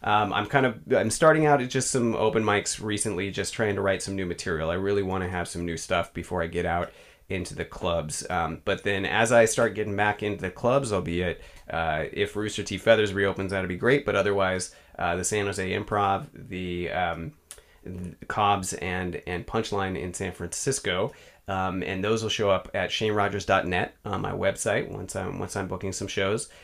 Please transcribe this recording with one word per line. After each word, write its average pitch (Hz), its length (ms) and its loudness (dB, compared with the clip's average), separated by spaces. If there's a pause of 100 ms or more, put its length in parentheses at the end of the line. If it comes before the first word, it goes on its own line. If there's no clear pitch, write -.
um, 104 300 2
I'm 104 140 0
kind 131 200 4
of, 117 140 -2 (120)
I'm 110 180 4
starting 156 360 6
out 143 160 6
at 123 80 -4
just 131 200 0
some 117 240 2
open 110 280 2
mics 104 400 0
recently, 101 480 -2
just 95 240 -4
trying 107 220 0
to 98 40 -2
write 98 220 2
some 98 140 -6
new 95 100 -2
material. 80 440 -2
I 85 40 0
really 98 280 0
wanna 92 260 -2
have 87 200 -4
some 85 160 -6
new 82 140 -4
stuff 85 340 -2
before 87 300 -4
I 82 40 -2
get 87 200 -2
out 85 260 -2 (360)
into 92 260 -6
the 85 100 -6
clubs. 82 640 -4
Um, 82 360 -2
but 98 180 -2
then 98 240 0
as 110 260 2
I 117 120 10
start 110 300 2
getting 104 220 -4
back 104 260 0
into 104 200 -2
the 92 80 -2
clubs, 123 420 2
albeit, 87 480 0 (300)
uh, 80 420 0
if 98 240 -2
Rooster 104 280 -4
T 98 120 -4
Feathers 107 380 6
reopens, 98 380 2
that'd 95 160 0
be 90 80 -2
great. 123 280 4
But 101 120 2
otherwise, 95 580 2 (240)
uh, 87 180 0
the 90 80 -2
San 104 220 0
Jose 92 240 -2
Improv, 98 640 0
the, 90 560 -6
um, 82 420 -2 (960)
Cobb's 101 460 0
and, 90 520 -4
and 87 200 -6
Punchline 98 520 -2
in 87 140 -6
San 95 200 -6
Francisco. 98 800 -2 (360)
Um, 95 340 -2
and 95 220 -4
those 110 180 2
will 110 80 -2
show 104 200 2
up 92 240 2
at 92 180 0
shane 107 200 0
rogers 101 340 0
dot 95 200 4
net 90 380 -2
on 98 160 -4
my 98 120 -4
website 98 560 0
once 98 280 -8
I'm, 92 220 -4
once 95 180 -6
I'm 95 100 -4
booking 95 260 -6
some 101 140 -6
shows. 101 420 -2 (160)